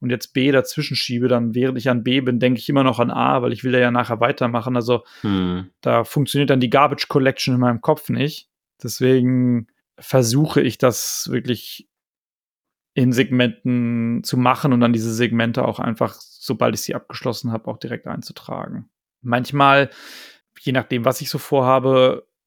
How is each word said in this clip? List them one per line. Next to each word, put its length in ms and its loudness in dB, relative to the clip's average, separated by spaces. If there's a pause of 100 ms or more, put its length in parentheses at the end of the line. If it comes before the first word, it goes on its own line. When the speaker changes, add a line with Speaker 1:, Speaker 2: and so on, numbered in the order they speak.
Speaker 1:
und 80 -6
jetzt 240 -6
B 180 2
dazwischen 460 0
schiebe, 320 -2
dann 260 0
während 220 0
ich 140 -2
an 140 0
B 180 2
bin, 180 0
denke 180 2
ich 120 -6
immer 140 4
noch 160 2
an 100 0
A, 320 0
weil 100 0
ich 120 -8
will 80 -2
da 60 2
ja 120 4
nachher 300 -2
weitermachen. 560 0
Also 280 0 (160)
Speaker 2:
Hm. 500 -2 (120)
Speaker 1:
da 220 2
funktioniert 440 -2
dann 120 2
die 100 0
Garbage 380 2
Collection 460 0
in 60 2
meinem 220 0
Kopf 260 -2
nicht. 400 -4 (340)
Deswegen 840 2 (320)
versuche 640 2
ich 160 -2
das 520 -2
wirklich 560 -6 (1080)
in 180 4
Segmenten 1120 0
zu 120 -4
machen 360 2
und 80 4
dann 140 4
diese 180 -2
Segmente 540 0
auch 140 -4
einfach, 380 -4
sobald 560 -4
ich 60 -8
sie 140 -6
abgeschlossen 580 -8
habe, 180 -8
auch 60 -10
direkt 300 -10
einzutragen. 840 -12 (320)
Manchmal, 720 2 (680)
je 140 -6
nachdem, 320 -2
was 160 0
ich 80 -10
so 100 -6
vorhabe, 880 2 (200)